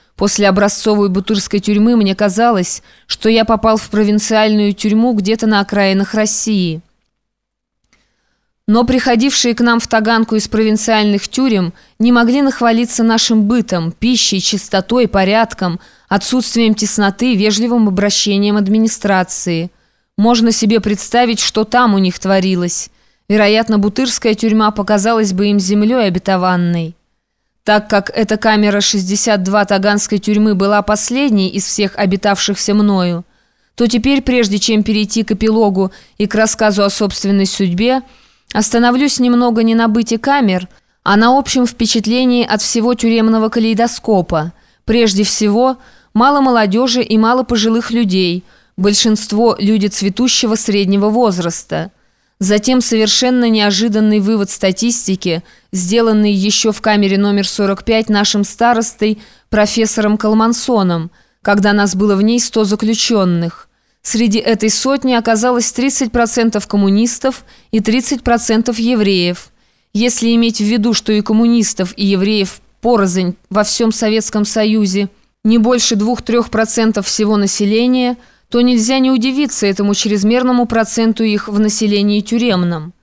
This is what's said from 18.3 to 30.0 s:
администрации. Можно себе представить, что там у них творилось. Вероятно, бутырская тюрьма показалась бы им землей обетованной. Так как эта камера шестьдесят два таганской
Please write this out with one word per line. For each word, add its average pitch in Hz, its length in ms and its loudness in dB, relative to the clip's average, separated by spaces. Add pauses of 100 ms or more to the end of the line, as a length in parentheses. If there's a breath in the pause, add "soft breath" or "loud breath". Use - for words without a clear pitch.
администрации. 190 1120 -2 (460)
Можно 226 360 2
себе 220 280 2
представить, 226 600 0
что - 240 -2
там 240 300 2
у 196 40 2
них 185 200 0
творилось. 185 720 -2 (380)
Вероятно, 214 500 2
бутырская 214 560 0
тюрьма 214 360 0
показалась 208 600 0
бы 196 160 0
им 208 100 2
землей 208 480 2
обетованной. 180 880 -2 (720)
Так 214 240 0
как 196 220 0
эта 214 280 -2
камера 208 420 2
шестьдесят 196 640 -2
два 202 200 2
таганской 202 540 0